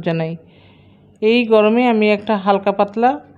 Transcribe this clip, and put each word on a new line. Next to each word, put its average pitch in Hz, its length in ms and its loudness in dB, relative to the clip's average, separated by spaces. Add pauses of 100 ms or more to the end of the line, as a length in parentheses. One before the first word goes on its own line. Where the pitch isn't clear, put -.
জানাই। 165 280 -4 (880)
এই 226 240 2
গরমে 220 420 2
আমি 214 220 2
একটা 208 260 -2
হালকা 196 360 -2
পাতলা 208 380 0 (280)